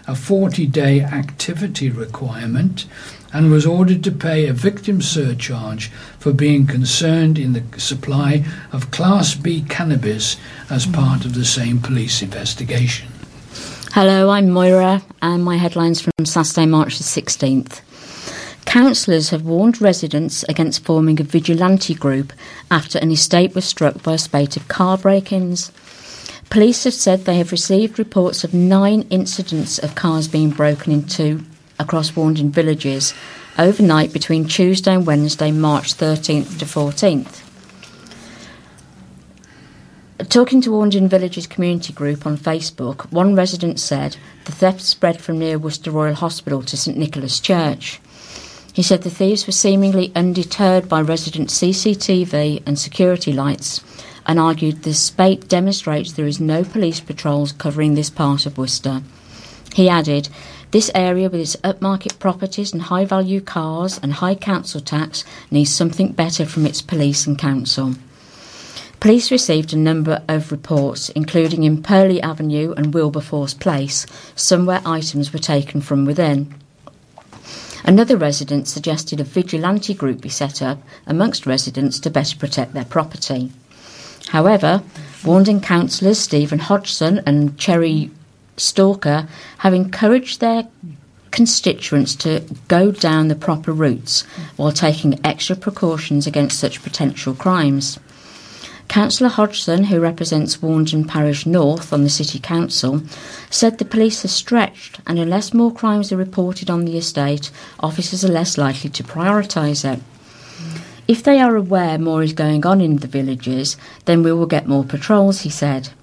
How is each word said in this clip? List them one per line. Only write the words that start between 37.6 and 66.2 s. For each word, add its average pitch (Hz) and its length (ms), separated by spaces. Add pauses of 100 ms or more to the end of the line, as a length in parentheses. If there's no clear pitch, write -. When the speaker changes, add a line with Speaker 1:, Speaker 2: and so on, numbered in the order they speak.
Speaker 2:
Talking 247 320
to 247 80
Warndon 208 400
Villages 180 380
Community 175 440
Group 147 360
on 151 100
Facebook, 147 760
one 185 220
resident 180 460
said 143 380 (280)
the 156 60
theft 185 300
spread 170 380
from 160 200
near 160 180
Worcester 156 320
Royal 151 240
Hospital 147 480
to 127 160
Saint - 200
Nicholas 143 420
Church. - 600 (720)
He 185 120
said 180 180
the 180 80
thieves 196 380
were 190 40
seemingly 196 640
undeterred 180 720
by 160 140
resident 160 480
C 180 240
C 202 220
T 185 280
V 151 440
and 143 100
security 180 560
lights, - 480 (460)
and 165 120
argued 160 440
the 156 100
spate - 560
demonstrates 180 640
there 151 140
is 147 120
no 160 240
police 185 360
patrols 147 520
covering 151 440
this 151 160
part 143 340
of 139 120
Worcester. 131 440 (720)
He 185 160
added, 151 400 (420)
"This 214 240
area 185 340
with 175 120
its 151 160
upmarket 190 600
properties 190 560
and 170 100
high-value 190 580
cars 170 600
and 143 120
high 185 220
council 190 460
tax 151 420 (280)
needs 147 200
something 170 400
better 165 340